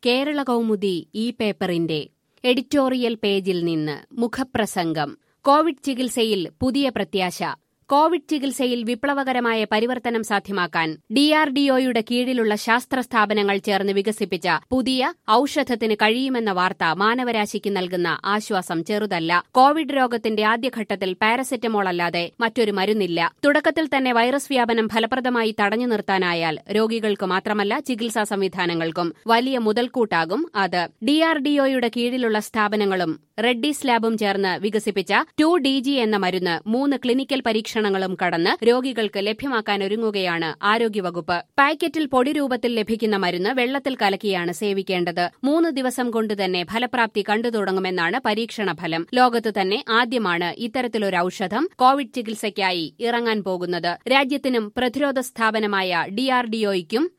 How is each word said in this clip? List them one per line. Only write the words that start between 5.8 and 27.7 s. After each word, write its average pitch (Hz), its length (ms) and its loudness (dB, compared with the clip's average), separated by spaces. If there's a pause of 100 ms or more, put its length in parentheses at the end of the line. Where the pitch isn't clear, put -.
ചികിത്സയിൽ 226 580 0 (160)
പുതിയ 262 320 0
പ്രത്യാശ. 190 500 -4 (500)
കോവിഡ് 311 360 4
ചികിത്സയിൽ 254 560 -2
വിപ്ലവകരമായ 247 840 -2
പരിവർത്തനം 233 600 0
സാധ്യമാക്കാൻ 180 640 -2 (220)
ഡി 247 220 4
ആർ 311 180 4
ഡി 277 180 2
ഒയുടെ 254 340 2
കീഴിലുള്ള 240 540 0
ശാസ്ത്ര 247 440 0
സ്ഥാപനങ്ങൾ 208 580 2
ചേർന്ന് 196 340 0
വികസിപ്പിച്ച 196 540 -2 (220)
പുതിയ 254 340 0 (280)
ഔഷധത്തിന് 240 640 2
കഴിയുമെന്ന 233 580 0
വാർത്ത 180 320 0 (100)
മാനവരാശിക്ക് 214 760 0
നൽകുന്ന 180 380 -2 (160)
ആശ്വാസം 196 600 -2
ചെറുതല്ല. 190 460 -2 (220)
കോവിഡ് 285 420 4
രോഗത്തിന്റെ 226 500 0
ആദ്യഘട്ടത്തിൽ 214 680 -2
പാരസെറ്റമോൾ 220 760 0
അല്ലാതെ 175 360 0 (160)
മറ്റൊരു 226 320 0
മരുന്നില്ല. 190 480 0 (200)
തുടക്കത്തിൽ 302 460 2
തന്നെ 262 260 0
വൈറസ് 247 380 2
വ്യാപനം 233 380 2
ഫലപ്രദമായി 226 680 0
തടഞ്ഞു 214 320 0
നിർത്താനായാൽ 180 720 0 (120)
രോഗികൾക്ക് 214 580 0
മാത്രമല്ല, 202 520 0